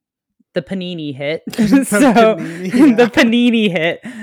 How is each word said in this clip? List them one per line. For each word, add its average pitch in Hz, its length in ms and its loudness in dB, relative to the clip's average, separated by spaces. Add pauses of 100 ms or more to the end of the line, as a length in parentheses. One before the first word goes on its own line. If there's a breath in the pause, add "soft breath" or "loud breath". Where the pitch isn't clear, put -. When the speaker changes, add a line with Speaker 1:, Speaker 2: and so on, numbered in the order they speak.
(540)
Speaker 1:
the 180 80 -4
panini 180 520 -10
hit. 143 320 -8
<laughs> - 20 -10
Speaker 2:
<laughs> - 100 -12
The 254 260 2
Speaker 1:
So, 208 160 -2
Speaker 2:
panini, 190 720 2
Speaker 1:
<laughs> 247 240 4
the 240 80 4
Speaker 2:
yeah. 233 60 2
Speaker 1:
panini 233 640 2
hit. 165 340 -4 (180 loud breath)